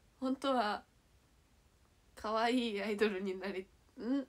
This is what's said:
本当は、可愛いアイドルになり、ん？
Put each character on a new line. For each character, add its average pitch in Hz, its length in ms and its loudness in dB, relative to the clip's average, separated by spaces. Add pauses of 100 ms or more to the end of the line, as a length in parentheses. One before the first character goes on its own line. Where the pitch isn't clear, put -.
(200)
本 262 160 0
当 269 180 0
は、 208 300 0 (1400)
可 220 160 0
愛 233 360 2
い 202 100 -2
ア 202 40 -2
イ 214 80 0
ド 208 140 4
ル 190 100 -4
に 190 200 -4
な 190 120 -4
り、 180 100 -6 (360)
ん？ 262 320 -2